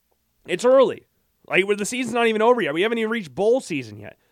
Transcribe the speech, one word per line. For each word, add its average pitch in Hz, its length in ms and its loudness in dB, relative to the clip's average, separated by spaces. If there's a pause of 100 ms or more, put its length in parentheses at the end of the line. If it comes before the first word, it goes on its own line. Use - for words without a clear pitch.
(460)
It's 185 180 -6
early. 247 420 4 (420)
Like, 185 180 2 (100)
the 208 80 -6
season's 247 300 -6
not 233 140 2
even 220 140 0
over 240 180 4
yet. 147 140 -2
We 165 80 -2
haven't 233 160 -2
even 220 120 -2
reached 202 240 -6
bowl 220 260 2
season 117 380 -8
yet. - 200 -18 (140)